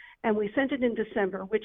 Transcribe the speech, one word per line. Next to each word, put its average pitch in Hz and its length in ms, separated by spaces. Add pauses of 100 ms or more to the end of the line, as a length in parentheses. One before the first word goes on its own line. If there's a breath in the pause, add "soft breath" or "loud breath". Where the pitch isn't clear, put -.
(220 loud breath)
And 220 140
we 208 180
sent 269 160
it 254 140
in 226 100
December, 196 520
which, 214 180